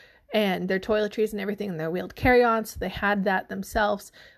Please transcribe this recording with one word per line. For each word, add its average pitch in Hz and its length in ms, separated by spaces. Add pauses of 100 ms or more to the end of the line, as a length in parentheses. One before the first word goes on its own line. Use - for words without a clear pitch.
(340)
and 185 340
their 190 120
toiletries 214 520
and 202 100
everything 202 280
in 165 80
their 160 140
wheeled 185 240
carry-on. 240 500
So - 140
they 185 100
had 202 360
that 190 240
themselves. 208 640 (260)